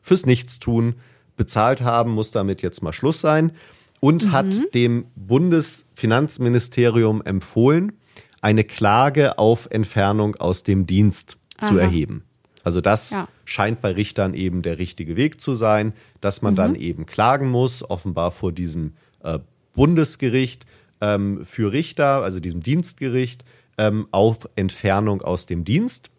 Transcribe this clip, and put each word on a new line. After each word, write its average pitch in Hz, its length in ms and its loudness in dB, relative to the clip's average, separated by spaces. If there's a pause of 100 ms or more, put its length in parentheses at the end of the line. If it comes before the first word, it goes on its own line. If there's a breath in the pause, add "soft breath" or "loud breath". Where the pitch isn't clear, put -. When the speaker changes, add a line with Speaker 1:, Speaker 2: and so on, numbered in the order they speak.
Speaker 1:
fürs - 240 2
Nichtstun 120 680 0 (400 soft breath)
bezahlt 117 460 0
haben, 117 300 2
muss 107 200 -2
damit 98 300 -2
jetzt 90 220 -6
mal 80 100 -6
Schluss 156 260 -2
sein. 156 320 2 (480 loud breath)
Und 160 260 2
Speaker 2:
Mhm. 196 60 2
Speaker 1:
hat 190 420 0
dem 120 320 2 (100)
Bundesfinanzministerium 120 2000 0
empfohlen, 131 680 0 (500 loud breath)
eine 107 220 4
Klage 135 720 2
auf 110 320 2
Entfernung 104 680 0
aus 90 280 -4
dem 95 240 2
Dienst 95 500 0 (240)
zu - 120 2
Speaker 2:
Aha. 92 80 4
Speaker 1:
erheben. 85 420 -2 (400)
Also 87 180 0
das 104 300 0
Speaker 2:
Ja. 196 160 -6 (180)
Speaker 1:
scheint 110 360 -4
bei 101 100 -2
Richtern 95 420 -2
eben 90 280 -4
der 82 180 -6
richtige 85 360 -8
Weg 143 260 -2
zu 135 140 -4
sein, 107 380 0 (280 soft breath)
dass 101 200 -4
man 101 120 2
Speaker 2:
Mhm. 95 40 2
Speaker 1:
dann 92 180 2
eben 85 300 -8
klagen 131 440 0
muss, 123 380 -2
offenbar 87 440 -4
vor 92 200 -6
diesem, 80 420 -6 (300 soft breath)
äh, 80 160 -6 (340)
Bundesgericht, 135 920 0 (360 soft breath)
ähm, 101 420 -2
für - 280 -4
Richter, 139 520 -2
also 92 160 -6
diesem 85 220 -8
Dienstgericht, 127 840 -4 (320 soft breath)
ähm, 107 340 0
auf 110 440 2
Entfernung 101 680 0
aus - 260 -6
dem 87 160 -6
Dienst. 160 560 -2